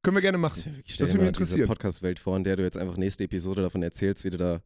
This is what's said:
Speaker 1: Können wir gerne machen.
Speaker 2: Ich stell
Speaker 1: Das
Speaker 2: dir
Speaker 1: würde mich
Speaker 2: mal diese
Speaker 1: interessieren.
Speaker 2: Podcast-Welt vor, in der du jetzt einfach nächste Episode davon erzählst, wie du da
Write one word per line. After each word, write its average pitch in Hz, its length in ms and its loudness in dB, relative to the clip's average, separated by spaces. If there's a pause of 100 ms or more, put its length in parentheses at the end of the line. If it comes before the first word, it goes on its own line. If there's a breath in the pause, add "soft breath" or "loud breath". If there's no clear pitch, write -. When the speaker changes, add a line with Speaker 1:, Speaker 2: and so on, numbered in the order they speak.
Speaker 1:
Können 185 120 4
wir 196 60 4
gerne 190 160 4
machen. 151 480 -2
Speaker 2:
Ich - 80 -10
stell - 140 0
Speaker 1:
Das 180 60 2
Speaker 2:
dir - 20 4
Speaker 1:
würde 92 100 6
mich - 0 -
Speaker 2:
mal 92 60 4
diese - 120 0 (100)
Speaker 1:
interessieren. 113 140 4
Speaker 2:
Podcast-Welt 92 520 -2
vor, 95 180 0
in 95 60 0
der 95 140 2
du 95 60 0
jetzt 90 140 -2
einfach 90 200 -4
nächste 95 260 -2
Episode 95 400 -2
davon 90 180 -2
erzählst, 95 420 -2
wie 98 60 -2
du 90 80 -6
da 85 280 0